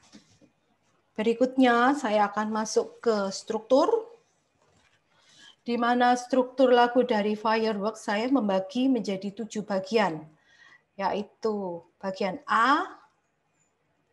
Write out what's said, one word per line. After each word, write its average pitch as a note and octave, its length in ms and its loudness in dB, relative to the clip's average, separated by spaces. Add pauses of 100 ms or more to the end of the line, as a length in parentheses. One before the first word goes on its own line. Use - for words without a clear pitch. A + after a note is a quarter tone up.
(1200)
Berikutnya, B3 800 2
saya G#3 320 0
akan G#3+ 320 -4
masuk - 400 -4
ke G#3 320 0
struktur, C#4 720 0 (1600)
di A#3 80 -2
mana B3 400 2
struktur B3+ 560 2
lagu A#3+ 320 4
dari G#3+ 320 0
Fireworks A3 720 -2
saya A3 240 -2
membagi G#3+ 560 0
menjadi G3+ 480 -2
tujuh G#3+ 320 -10
bagian, F#3+ 560 -2 (720)
yaitu G3 880 -6 (160)
bagian F#3+ 480 -6
A, C4 400 2 (1300)